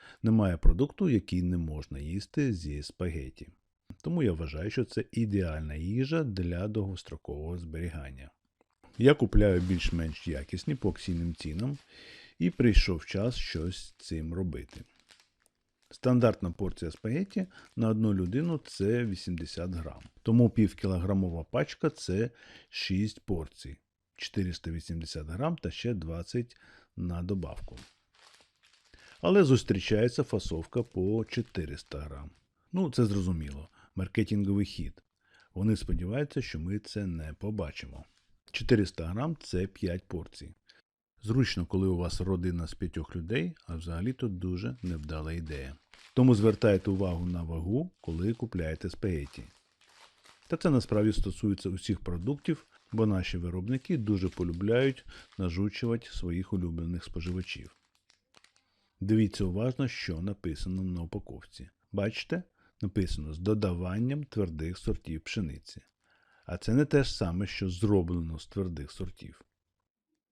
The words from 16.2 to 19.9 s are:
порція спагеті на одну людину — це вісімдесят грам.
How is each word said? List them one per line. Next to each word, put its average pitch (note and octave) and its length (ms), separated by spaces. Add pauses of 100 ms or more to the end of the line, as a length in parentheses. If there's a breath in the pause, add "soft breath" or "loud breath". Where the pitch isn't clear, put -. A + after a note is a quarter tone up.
порція E2+ 400
спагеті F3+ 560 (280 loud breath)
на A2+ 140
одну A2 240
людину — A#2+ 520
це A#2 400
вісімдесят F2 640
грам. E2 300 (220)